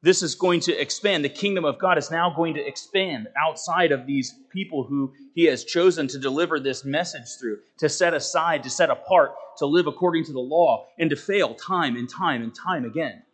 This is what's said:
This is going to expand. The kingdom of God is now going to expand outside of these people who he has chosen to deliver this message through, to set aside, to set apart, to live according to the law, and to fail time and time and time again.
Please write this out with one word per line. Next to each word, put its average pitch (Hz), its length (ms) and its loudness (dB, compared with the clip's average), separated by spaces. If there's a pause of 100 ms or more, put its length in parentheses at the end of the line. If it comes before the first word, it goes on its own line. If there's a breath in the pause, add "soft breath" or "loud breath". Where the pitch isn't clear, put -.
This 180 180 4
is 160 140 -4
going 180 240 2
to 165 200 -2
expand. 160 440 -2
The 143 60 0
kingdom 190 340 -2
of 143 160 -2
God 180 180 4
is 147 140 -2
now 170 180 2
going 160 260 -2
to 147 120 -6
expand 147 720 -4
outside 160 560 0
of 127 120 -4
these 135 300 -2 (160)
people 175 320 -6
who 139 300 -4 (200 loud breath)
he 170 120 4
has 135 180 4
chosen 170 460 2
to 135 100 -8
deliver 147 400 0
this 131 240 -6
message 143 560 -6
through, 110 200 -6 (180 soft breath)
to 156 100 0
set 170 260 2
aside, 160 500 0
to 131 60 -8
set 156 200 2
apart, 147 440 4 (260 loud breath)
to 147 60 0
live 170 220 4
according 165 380 0
to 143 80 -12
the 131 80 -6
law, 143 480 2 (100)
and 165 100 2
to 143 60 0
fail 175 400 0
time 165 400 -2
and 120 140 -6
time 156 340 -2
and 113 100 -8
time 175 300 -4
again. 120 400 -6 (100)